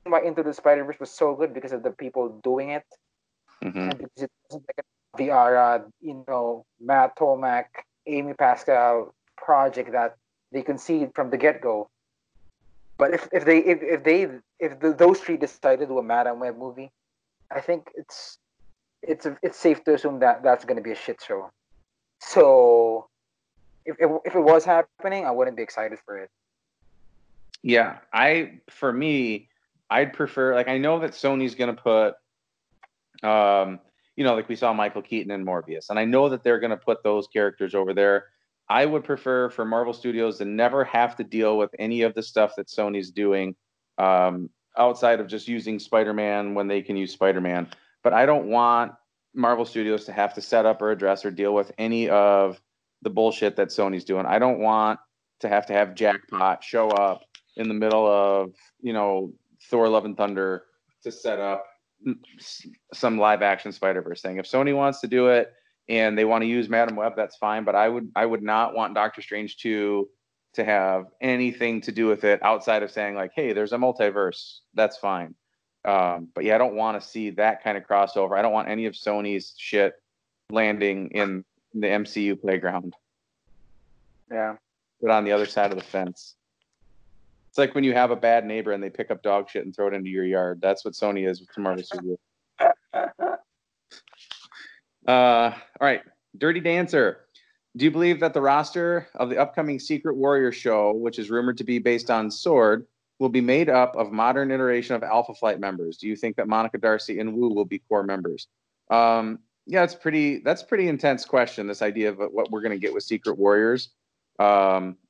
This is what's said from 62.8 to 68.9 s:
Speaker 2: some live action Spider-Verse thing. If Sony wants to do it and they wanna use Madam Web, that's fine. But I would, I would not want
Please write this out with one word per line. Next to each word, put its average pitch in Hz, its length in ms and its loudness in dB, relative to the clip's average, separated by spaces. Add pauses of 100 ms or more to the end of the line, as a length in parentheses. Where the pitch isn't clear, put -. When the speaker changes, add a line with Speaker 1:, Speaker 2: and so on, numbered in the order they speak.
Speaker 2:
some 113 240 -2
live 104 240 4
action 101 320 0
Spider-Verse 90 480 -4
thing. 92 160 -8
If 95 100 -8
Sony 139 280 0
wants 139 260 0
to 123 60 -6
do 127 200 2
it 123 260 2 (340)
and 110 300 0
they 110 80 4
wanna 113 200 2
use 117 220 -2
Madam 113 280 0
Web, 110 200 -4
that's 110 200 -4
fine. 107 280 -4
But 101 120 0
I 110 140 4
would, 117 260 -6
I 107 100 0
would 113 160 -2
not 107 320 0
want 107 220 -4